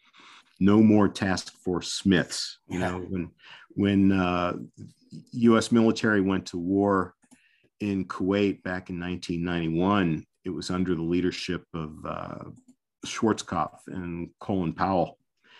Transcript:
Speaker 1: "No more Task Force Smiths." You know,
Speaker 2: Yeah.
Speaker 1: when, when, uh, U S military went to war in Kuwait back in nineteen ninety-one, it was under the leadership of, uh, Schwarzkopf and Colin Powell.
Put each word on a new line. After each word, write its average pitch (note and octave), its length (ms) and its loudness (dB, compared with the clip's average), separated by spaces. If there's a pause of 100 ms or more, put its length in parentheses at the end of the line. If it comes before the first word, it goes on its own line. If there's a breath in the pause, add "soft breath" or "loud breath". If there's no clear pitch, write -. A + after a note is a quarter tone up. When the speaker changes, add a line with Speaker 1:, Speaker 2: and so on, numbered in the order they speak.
(600 soft breath)
Speaker 1:
"No G2+ 220 6
more G#2 260 8
Task - 460 -2
Force - 400 -6
Smiths." - 640 0 (100)
You F2+ 120 -6
know, F2+ 220 -4
Speaker 2:
Yeah. F2 60 -12
Speaker 1:
when, F2 240 -8 (380 loud breath)
when, G2 420 4
uh, F2+ 420 0 (800)
U A#2 260 6
S A2 140 2
military A2+ 480 4
went F#2+ 280 0
to F#2 100 -10
war F#2+ 560 0 (640 soft breath)
in G2 260 -2
Kuwait G2 580 -2
back F#2 260 -8
in F2+ 100 -8
nineteen F2 460 -6
ninety-one, E2+ 800 0 (180)
it F#2 60 -8
was D#2+ 220 -8
under F2+ 240 0
the E2 80 -4
leadership F2 720 -2
of, D#2 200 -8 (100)
uh, - 400 -10 (640)
Schwarzkopf - 720 -2 (100)
and E2+ 420 -8 (100)
Colin F2+ 340 -2
Powell. F#2 460 0 (400 soft breath)